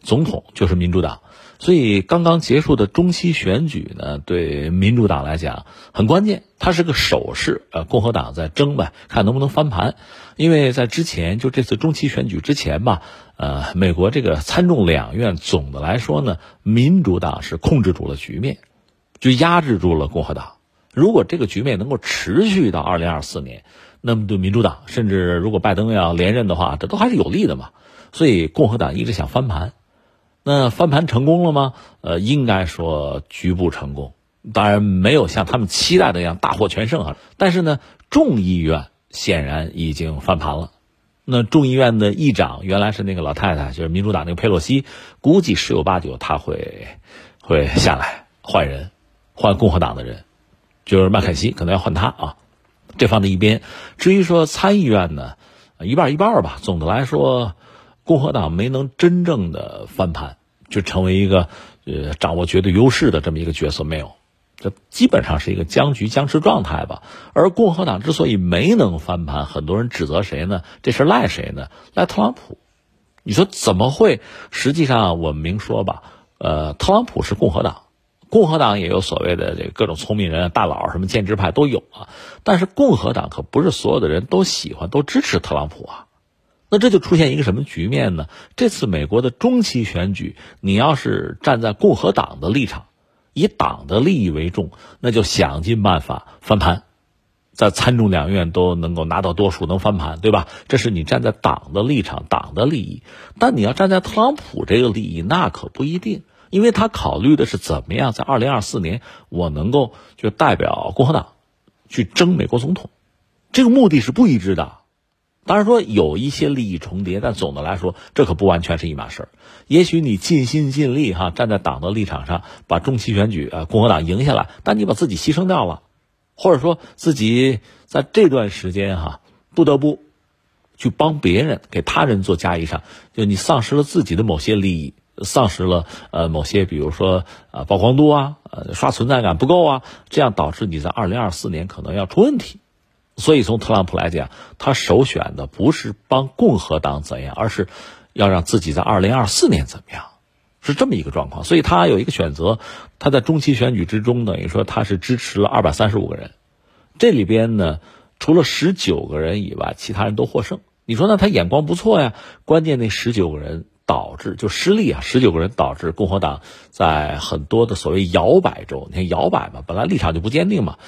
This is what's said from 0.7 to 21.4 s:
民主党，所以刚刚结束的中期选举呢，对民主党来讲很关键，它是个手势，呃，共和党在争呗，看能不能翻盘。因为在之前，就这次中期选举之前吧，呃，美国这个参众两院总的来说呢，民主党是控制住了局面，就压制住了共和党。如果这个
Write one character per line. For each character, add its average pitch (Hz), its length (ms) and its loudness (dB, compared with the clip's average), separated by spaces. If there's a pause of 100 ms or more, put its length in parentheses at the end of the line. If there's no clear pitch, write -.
民 87 160 0
主 90 120 2
党， - 180 -6 (400)
所 180 120 2
以 107 300 4
刚 170 220 0
刚 165 160 4
结 151 200 2
束 156 140 2
的 104 140 2
中 180 240 2
期 170 200 0
选 135 360 0
举 - 280 -8
呢， 73 220 -8
对 76 520 -2
民 95 260 4
主 113 100 4
党 71 180 0
来 78 120 -4
讲 76 300 -8 (260)
很 110 160 2
关 185 160 4
键， 202 180 0 (160)
它 180 140 0
是 170 100 2
个 170 100 0
手 - 440 -2
势， - 340 -2
呃， 82 140 -6
共 110 180 0
和 117 80 0
党 69 240 -4
在 78 140 -6
争 143 280 0
呗， 85 160 -4 (160)
看 110 160 0
能 107 80 2
不 135 80 0
能 139 80 0
翻 151 220 0
盘。 107 240 -2 (420)
因 160 140 2
为 143 220 4
在 120 160 0
之 165 160 -2
前， 85 340 -4
就 131 100 -2
这 131 140 -2
次 110 140 -2
中 160 160 0
期 147 160 -2
选 127 180 -2
举 82 140 -4
之 143 140 -2
前 78 280 -4
吧， 104 200 0 (340)
呃， 71 300 -4 (100)
美 90 160 2
国 90 180 2
这 143 100 -2
个 87 140 0
参 175 320 0
众 147 180 4
两 69 300 0
院 104 220 -2
总 73 340 -4
的 67 80 -10
来 82 200 -2
说 151 220 -2
呢， 107 180 -2 (260)
民 131 400 4
主 90 160 2
党 85 200 -4
是 - 160 -10
控 120 280 2
制 92 80 4
住 78 160 -4
了 71 80 -8
局 - 240 -10
面， 139 180 -4 (640)
就 131 100 4
压 165 300 4
制 127 180 0
住 87 160 2
了 76 140 0
共 78 160 -4
和 78 100 -6
党。 - 200 -14 (380)
如 180 200 4
果 220 100 6
这 - 160 -2
个 120 80 0